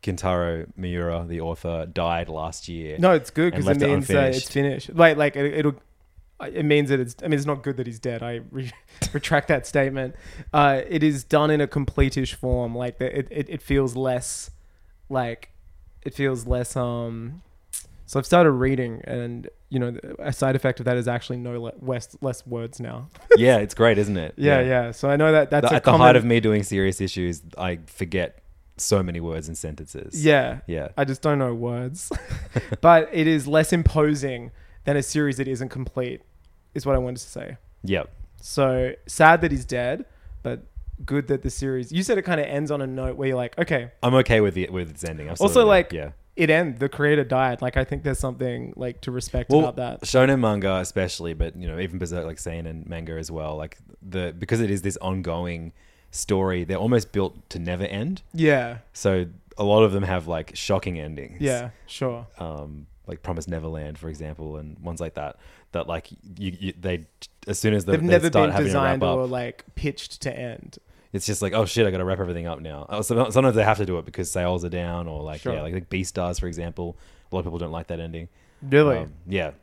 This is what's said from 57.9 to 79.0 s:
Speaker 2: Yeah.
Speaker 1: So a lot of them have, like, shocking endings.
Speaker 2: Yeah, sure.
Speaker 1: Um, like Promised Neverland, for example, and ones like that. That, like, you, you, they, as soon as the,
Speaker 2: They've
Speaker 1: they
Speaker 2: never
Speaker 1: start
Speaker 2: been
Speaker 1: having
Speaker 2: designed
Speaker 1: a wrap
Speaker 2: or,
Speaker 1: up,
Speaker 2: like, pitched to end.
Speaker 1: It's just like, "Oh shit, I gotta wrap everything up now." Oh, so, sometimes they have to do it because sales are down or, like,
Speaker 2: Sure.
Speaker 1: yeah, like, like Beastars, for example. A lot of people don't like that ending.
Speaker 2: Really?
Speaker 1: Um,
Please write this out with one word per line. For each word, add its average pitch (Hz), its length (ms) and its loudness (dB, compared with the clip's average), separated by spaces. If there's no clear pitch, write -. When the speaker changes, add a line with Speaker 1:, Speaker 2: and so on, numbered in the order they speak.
Speaker 2:
Yeah. 139 440 2
Speaker 1:
So 95 320 0
a 104 80 -2
lot 104 180 8
of 104 80 6
them 98 120 0
have, 90 240 -4
like, 80 280 -6
shocking 95 440 -2
endings. 76 420 -12
Speaker 2:
Yeah, 123 280 -2
sure. 120 380 -6
Speaker 1:
Um, 76 500 -12
like 85 180 -12
Promised 82 260 -6
Neverland, 78 480 -8
for 80 100 -14
example, 76 500 -12
and 76 220 -14
ones 82 220 -10
like 82 140 -8
that. 73 220 -10
That, 85 140 -4
like, 82 220 -8
you, 92 220 -6
you, 95 200 -6
they, 87 260 -4
as 101 120 -4
soon 107 140 2
as 101 120 2
the, 98 80 2
Speaker 2:
They've 156 80 2
Speaker 1:
they 170 60 0
Speaker 2:
never 175 200 6
Speaker 1:
start 123 200 6
Speaker 2:
been - 40 0
Speaker 1:
having 98 160 2
Speaker 2:
designed - 360 2
Speaker 1:
a - 40 2
wrap 87 100 2
Speaker 2:
or, 131 60 0
Speaker 1:
up, 127 60 -4
Speaker 2:
like, 123 360 -8
pitched - 460 -8
to 131 160 -6
end. 123 400 -12
Speaker 1:
It's 98 140 -6
just 104 160 -2
like, 95 120 -2
"Oh 110 120 4
shit, 110 220 2
I 95 40 0
gotta 92 140 -2
wrap 92 140 -2
everything 87 280 -4
up 80 140 -8
now." 76 280 -12
Oh, 104 120 -4
so, 117 300 2
sometimes 127 240 6
they 110 80 4
have 104 140 4
to 104 80 -2
do 90 120 -2
it 80 80 -6
because - 260 -8
sales 90 320 -2
are 87 60 -4
down 87 380 -6
or, 76 160 -8
like, 76 180 -10
Speaker 2:
Sure. 127 120 -4
Speaker 1:
yeah, 78 80 -6
like, 82 120 -8
like 90 160 -8
Beastars, 92 500 -4
for 90 80 -4
example. 85 500 -8
A 92 40 -6
lot 92 40 0
of 87 60 -6
people 85 140 -8
don't 85 120 -6
like 82 160 -10
that 82 120 -8
ending. 82 280 -10
Speaker 2:
Really? 139 360 4
Speaker 1:
Um, 78 160 -8